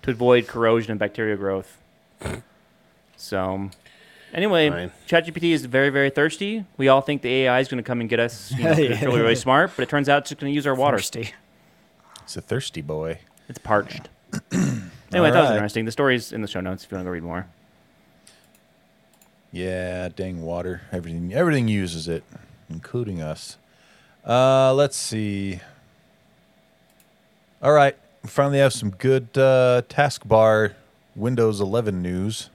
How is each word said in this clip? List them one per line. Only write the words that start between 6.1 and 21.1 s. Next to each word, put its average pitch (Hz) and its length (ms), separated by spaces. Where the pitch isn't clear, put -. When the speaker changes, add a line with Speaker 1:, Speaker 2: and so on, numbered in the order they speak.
Speaker 1:
We 135 140
all 135 120
think 143 200
the 123 100
A - 20
I 127 140
is 131 80
gonna 123 140
come 120 180
and 113 80
get 117 100
us, 117 320
you 131 140
know, 165 40
Speaker 3:
<laughs> 156 60
Speaker 1:
'cause 160 40
it's 120 220
really, 123 200
really 117 140
smart, 131 420
but 127 60
it 123 60
turns 143 200
out 143 140
it's - 80
just 143 100
gonna 139 100
use 147 160
our 135 80
water. 131 220
Speaker 3:
Thirsty. 104 340
Speaker 4:
It's - 120
a 90 60
thirsty 110 400
boy. 78 380
Speaker 1:
It's 120 100
parched. - 500
Speaker 4:
<clears throat> - 100
Speaker 1:
Anyway, 170 180
that 123 80
was 156 60
Speaker 4:
All 123 60
right. - 20
Speaker 1:
interesting. 104 320
The 113 80
story's 127 400
in 110 80
the 101 80
show 92 100
notes 92 240
if - 80
you 98 60
wanna 90 100
go 90 60
read 82 100
more. 87 240
Speaker 4:
Yeah, 90 560
dang 92 320
water. 87 400
Everything, 85 420